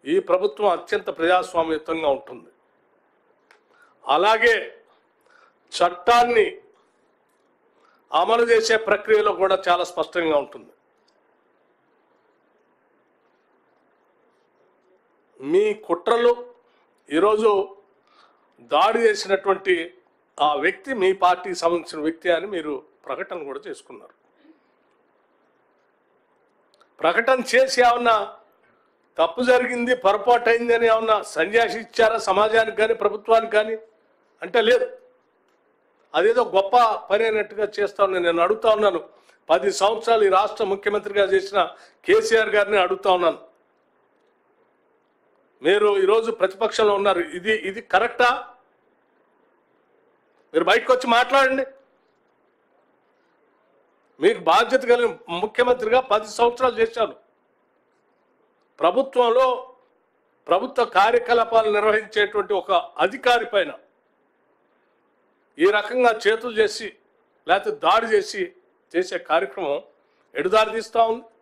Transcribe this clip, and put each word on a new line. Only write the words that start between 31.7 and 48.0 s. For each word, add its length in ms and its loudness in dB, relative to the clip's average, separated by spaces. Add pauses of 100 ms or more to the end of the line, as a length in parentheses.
ఇచ్చారా 340 0 (100)
సమాజానికి 520 2
కానీ 200 2
ప్రభుత్వానికి 560 0
కానీ 180 0 (680)
అంటే 280 -2
లేదు. 180 2 (1300)
అదేదో 320 2 (100)
గొప్ప 200 2 (340)
పని 180 0
అయినట్టుగా 400 -4 (100)
చేస్తా 300 -4
ఉన్నాను. 200 -2
నేను 180 0
అడుగుతా 320 0
ఉన్నాను, 240 0 (480)
పది 200 2 (120)
సంవత్సరాలు 480 2
ఈ 80 4
రాష్ట్ర 340 -2
ముఖ్యమంత్రిగా 640 -2
చేసిన 260 0 (480)
కేసీఆర్ 480 2
గారిని 300 2
అడుగుతా 320 -2
ఉన్నాను, 240 0 (2250)
మీరు 280 2 (140)
ఈరోజు 260 2 (100)
ప్రతిపక్షంలో 600 0
ఉన్నారు, 220 0 (160)
ఇది, 160 -4 (160)
ఇది 120 -12 (120)
కరెక్టా? 340 2 (2250)